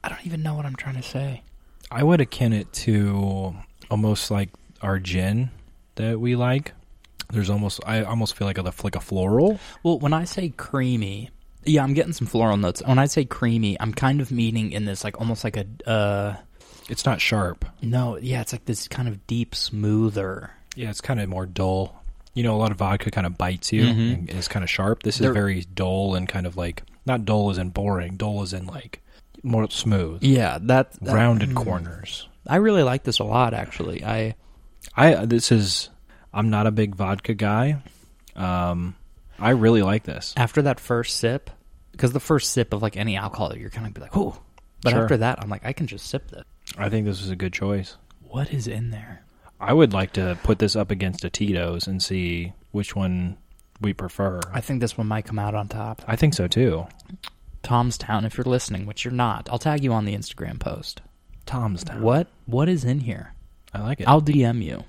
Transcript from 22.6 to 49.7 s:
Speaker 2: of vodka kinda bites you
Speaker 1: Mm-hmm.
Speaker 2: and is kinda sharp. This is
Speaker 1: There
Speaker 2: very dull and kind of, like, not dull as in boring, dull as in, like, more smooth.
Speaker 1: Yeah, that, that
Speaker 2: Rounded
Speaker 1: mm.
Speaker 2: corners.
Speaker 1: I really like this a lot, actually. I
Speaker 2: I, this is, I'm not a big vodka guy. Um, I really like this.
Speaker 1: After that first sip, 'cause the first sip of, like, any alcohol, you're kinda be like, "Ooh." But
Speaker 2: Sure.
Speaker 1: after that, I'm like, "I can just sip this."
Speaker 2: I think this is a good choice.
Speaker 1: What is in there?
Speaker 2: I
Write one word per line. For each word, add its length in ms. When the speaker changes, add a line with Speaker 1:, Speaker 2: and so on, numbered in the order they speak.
Speaker 2:
of 80
vodka 320
kinda 200
bites 420
you 120
Speaker 1:
Mm-hmm. 460
Speaker 2:
and 0
is 180
kinda 200
sharp. 340
This 140
is 40
Speaker 1:
There 120
Speaker 2:
very 420
dull 400
and 140
kind 180
of, 100
like, 260
not 180
dull 260
as 80
in 120
boring, 460
dull 260
as 100
in, 140
like, 360
more 280
smooth. 540
Speaker 1:
Yeah, 380
that, 380
that 140
Speaker 2:
Rounded 360
Speaker 1:
mm. 60
Speaker 2:
corners. 720
Speaker 1:
I 100
really 260
like 220
this 160
a 40
lot, 300
actually. 500
I 300
Speaker 2:
I, 300
this 260
is, 380
I'm 180
not 160
a 60
big 220
vodka 400
guy. 480
Um, 600
I 120
really 320
like 220
this. 320
Speaker 1:
After 260
that 180
first 380
sip, 320
'cause 160
the 80
first 320
sip 200
of, 100
like, 140
any 200
alcohol, 400
you're 140
kinda 200
be 100
like, 160
"Ooh." 180
But 80
Speaker 2:
Sure. 120
Speaker 1:
after 160
that, 240
I'm 80
like, 140
"I 80
can 140
just 200
sip 240
this." 140
Speaker 2:
I 100
think 160
this 160
is 100
a 60
good 160
choice. 440
Speaker 1:
What 300
is 160
in 220
there? 320
Speaker 2:
I 140